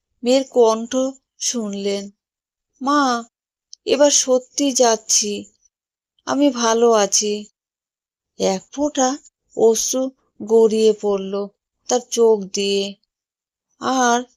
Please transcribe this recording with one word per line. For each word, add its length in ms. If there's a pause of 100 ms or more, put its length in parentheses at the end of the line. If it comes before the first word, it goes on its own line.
(240)
মেয়ের 200
কণ্ঠ 520 (420)
শুনলেন, 720 (720)
"মা, 420 (640)
এবার 260
সত্যি 600
যাচ্ছি, 760 (800)
আমি 240
ভালো 420
আছি।" 540 (920)
এক 340
ফোঁটা 460 (400)
অশ্রু 540 (320)
গড়িয়ে 580
পড়ল 460 (400)
তার 120
চোখ 440
দিয়ে, 500 (840)
আর 440 (140)